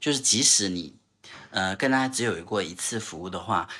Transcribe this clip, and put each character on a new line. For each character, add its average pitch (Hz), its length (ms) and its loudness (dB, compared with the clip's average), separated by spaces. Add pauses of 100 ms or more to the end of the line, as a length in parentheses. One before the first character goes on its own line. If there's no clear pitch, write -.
就 151 120 2
是 139 60 2
即 131 240 4
使 101 280 6
你， 87 240 -6 (560)
呃， 95 260 -2
跟 135 140 2
他 131 180 4
只 127 160 -2
有 87 180 -2
过 101 200 -2
一 92 120 -8
次 - 240 -4
服 80 220 -8
务 92 80 -8
的 90 100 -6
话， 92 300 -2 (120)